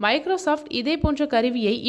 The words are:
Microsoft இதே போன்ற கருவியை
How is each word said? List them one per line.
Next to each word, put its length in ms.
Microsoft 600
இதே 240
போன்ற 320
கருவியை 400